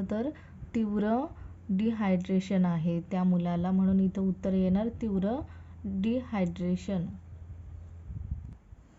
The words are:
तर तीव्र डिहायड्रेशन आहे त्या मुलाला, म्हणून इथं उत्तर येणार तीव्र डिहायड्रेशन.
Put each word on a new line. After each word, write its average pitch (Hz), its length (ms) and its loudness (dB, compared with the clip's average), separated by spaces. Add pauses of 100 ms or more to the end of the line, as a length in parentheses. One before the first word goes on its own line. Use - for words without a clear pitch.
(120)
तर 226 180 0 (460)
तीव्र 214 500 2 (440)
डिहायड्रेशन 190 960 2
आहे 170 360 2
त्या 180 220 -2
मुलाला, 175 480 2
म्हणून 190 280 4
इथं 190 220 2
उत्तर 190 320 0
येणार 190 340 4 (140)
तीव्र 208 380 0 (460)
डिहायड्रेशन. 190 1200 0 (1900)